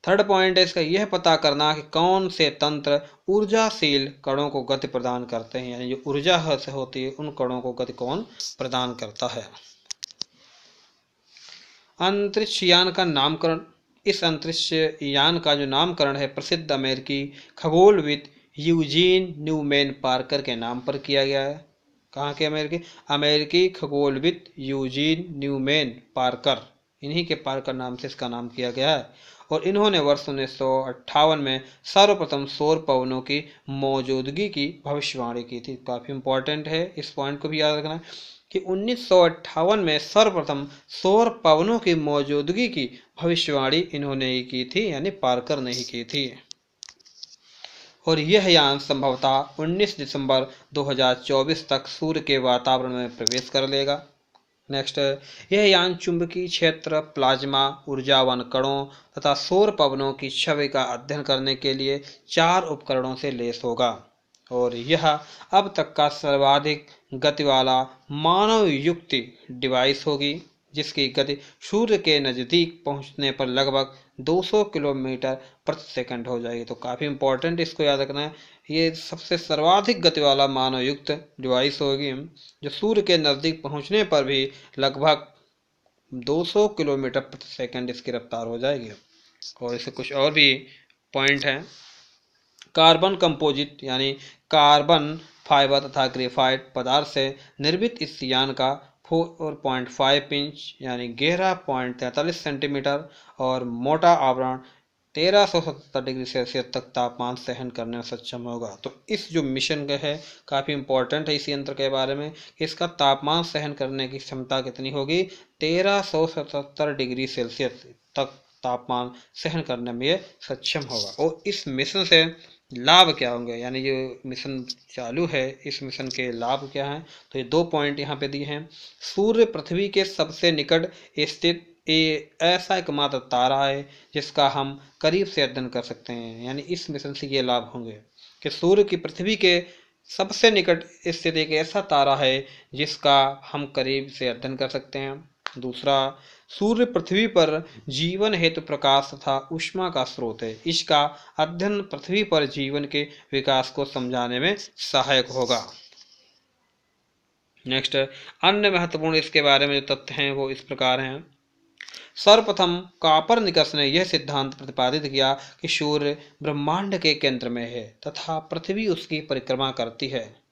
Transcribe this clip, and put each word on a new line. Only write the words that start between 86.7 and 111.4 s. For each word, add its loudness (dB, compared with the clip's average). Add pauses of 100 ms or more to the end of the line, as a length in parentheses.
प्रति -12
सेकंड -8
इसकी -8
रफ्तार -6
हो -6
जाएगी। -4 (720)
और -6
इससे -10
कुछ -10
और 2
भी 6 (600)
पॉइंट 2
हैं। -4 (1120)
कार्बन 6
कंपोजिट -2
यानी -2 (400)
कार्बन 6 (260)
फाइबर 4
तथा 0
ग्रेफाइट -2
पदार्थ 0
से -2 (260)
निर्मित 0
इस -10
यान 0
का 0 (360)
फ़ोर -2
पॉइंट -2
फ़ाइव 2
इंच -6 (200)
यानी -6 (100)
गहरा 0 (120)
पॉइंट -4
तैंतालीस -4
सेंटीमीटर -4 (300)
और -2
मोटा 4
आवरण 2 (580)
तेरह 6
सौ 0
सतहत्तर -6
डिग्री -6
सेल्सियस -4
तक -6
तापमान -2
सहन -8
करने -8
में -10
सक्षम -12
होगा। -8 (160)
तो -8 (180)
इस -6
जो 0
मिशन -2
का -2
है, -2 (320)
काफ़ी -2
इंपॉर्टेंट 0
है 0
इस -6